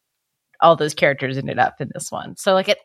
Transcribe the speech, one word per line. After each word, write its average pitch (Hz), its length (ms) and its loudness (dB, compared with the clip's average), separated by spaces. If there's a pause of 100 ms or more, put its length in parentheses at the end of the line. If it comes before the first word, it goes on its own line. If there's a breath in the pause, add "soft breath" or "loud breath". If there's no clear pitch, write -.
(600)
all 165 160 6
those 151 160 -4
characters 135 440 0
ended 139 220 -4
up - 220 0
in 139 120 -8
this - 180 -12
one. - 260 -12
So, 196 160 0
like, 190 160 2
it 202 160 2